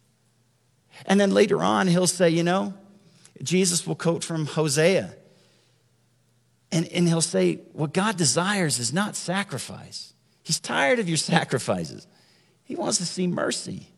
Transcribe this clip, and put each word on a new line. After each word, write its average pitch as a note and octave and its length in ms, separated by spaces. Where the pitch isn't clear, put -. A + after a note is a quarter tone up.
And G3 140
then G3 120
later F#3 300
on, G3+ 240
he'll F3 220
say, F3 200
you E3 140
know, F#3+ 320
Jesus F3 460
will D#3+ 80
quote E3 300
from D#3 220
Hosea. D#3 680
And, E3 160
and F3 180
he'll E3 140
say, F3+ 400
"What D3 200
God G3+ 240
desires E3+ 640
is A#2 120
not G#3 220
sacrifice." - 1000
He's - 160
tired C4+ 400
of F#3+ 100
your D#3+ 80
<laughs> - 180
sacrifices. F2+ 720
He - 100
wants - 240
to F3 80
see F3+ 220
mercy. - 580